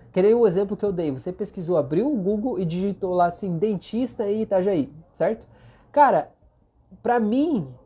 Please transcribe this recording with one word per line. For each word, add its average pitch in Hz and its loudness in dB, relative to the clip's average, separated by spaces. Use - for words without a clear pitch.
Que 185 0
nem 208 6
o 233 4
exemplo 196 0
que - -6
eu 202 -2
dei. 165 -2
Você 131 -8
pesquisou, 180 -4
abriu 156 0
o - -2
Google 214 -2
e 185 -2
digitou 185 -4
lá 175 4
assim, 170 -6
"dentista 214 -4
em 214 -2
Itajaí", 190 0
certo? 208 -4
Cara, 254 4
pra 240 0
mim, 240 0